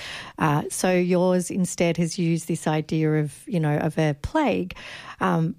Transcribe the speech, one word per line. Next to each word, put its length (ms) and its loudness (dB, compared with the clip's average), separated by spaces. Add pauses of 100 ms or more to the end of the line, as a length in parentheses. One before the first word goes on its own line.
(380)
Uh, 320 2
so 220 0
yours 580 4
instead 460 0
has 240 -2
used 300 0
this 180 -2
idea 520 0
of, 140 -2 (140)
you 120 -2
know, 180 2
of 200 -2
a 240 2
plague. 540 0 (460)
Um, 380 0